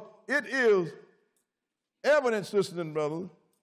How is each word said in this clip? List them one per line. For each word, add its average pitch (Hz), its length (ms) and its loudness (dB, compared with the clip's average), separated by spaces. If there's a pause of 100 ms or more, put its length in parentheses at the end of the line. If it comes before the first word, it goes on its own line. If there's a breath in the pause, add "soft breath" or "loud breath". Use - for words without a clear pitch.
(280)
it 247 200 -2
is 208 440 2 (1120)
evident, 247 420 2
sisters 190 320 0
and 160 160 -6
brothers, 156 360 -4 (340)